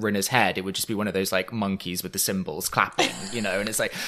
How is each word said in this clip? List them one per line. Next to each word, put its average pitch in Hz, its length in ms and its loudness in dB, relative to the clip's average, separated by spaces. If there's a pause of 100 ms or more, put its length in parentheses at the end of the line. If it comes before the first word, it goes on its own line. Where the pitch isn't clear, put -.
Rinna's 101 280 2
head, 107 300 4
it 92 60 -4
would 95 100 -4
just - 140 -2
be 110 60 -2
one 104 120 0
of 95 80 -2
those, 95 160 2
like, 95 220 0
monkeys 95 500 -2
with 90 100 -8
the 95 60 -6
cymbals 92 520 -2
clapping, - 400 2 (220)
you 117 100 -2
know? 98 180 2
And 104 80 -2
it's 107 100 -2
like, 113 140 0 (160)